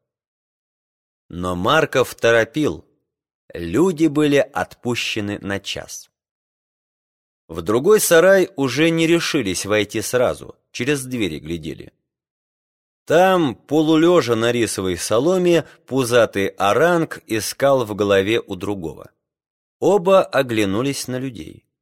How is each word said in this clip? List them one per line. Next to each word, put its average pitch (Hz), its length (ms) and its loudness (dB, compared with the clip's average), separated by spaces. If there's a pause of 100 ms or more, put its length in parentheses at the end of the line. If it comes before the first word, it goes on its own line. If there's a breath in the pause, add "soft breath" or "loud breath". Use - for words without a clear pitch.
(1300)
Но 90 260 -6
Марков 127 600 0
торопил. 113 680 0 (680)
Люди 147 540 0
были 147 300 2
отпущены 104 1000 -4
на 98 200 -6
час. - 500 -14 (1400)
В 82 120 -8
другой 131 380 2
сарай 185 560 4
уже 139 340 0
не 165 180 2
решились 147 580 -2
войти 104 360 -2
сразу, 101 540 -2 (160)
через 131 320 -4
двери 127 360 -4
глядели. 78 520 -10 (1120)
Там, 170 500 2
полулежа 156 800 2
на 117 180 0
рисовой 101 420 -2
соломе, 170 720 0 (200 loud breath)
пузатый 117 640 2
оранг 151 800 0
искал 131 560 0
в 104 100 -8
голове 101 460 2
у 101 160 -8
другого. 92 560 -10 (720)
Оба 190 420 4
оглянулись 120 840 -2
на 127 80 -6
людей. 117 480 -14 (160)